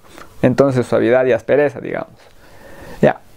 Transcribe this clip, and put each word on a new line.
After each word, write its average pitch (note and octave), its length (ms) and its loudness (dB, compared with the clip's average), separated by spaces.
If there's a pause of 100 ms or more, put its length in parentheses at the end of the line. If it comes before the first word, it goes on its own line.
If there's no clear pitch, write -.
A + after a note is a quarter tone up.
(420)
Entonces, B2+ 440 2
suavidad A#2 400 2
y B2 80 2
aspereza, C3 480 0
digamos. - 340 -10 (840)
Ya. - 180 0 (180)